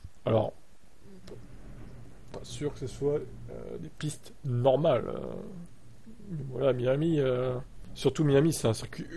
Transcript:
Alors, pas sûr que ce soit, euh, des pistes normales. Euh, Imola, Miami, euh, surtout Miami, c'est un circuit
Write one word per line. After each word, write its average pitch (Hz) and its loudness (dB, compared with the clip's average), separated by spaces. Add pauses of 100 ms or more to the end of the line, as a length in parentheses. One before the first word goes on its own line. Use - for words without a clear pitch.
(260)
Alors, 113 4 (1800)
pas - -8
sûr 143 -4
que - -10
ce 135 -4
soit, 143 0 (320)
euh, - -8
des - -10
pistes - -6 (120)
normales. 131 6
Euh, 185 -8 (100)
Imola, 127 4
Miami, 139 4
euh, 127 2 (360)
surtout - 2
Miami, 147 8
c'est - 2
un 113 6
circuit - -6 (100)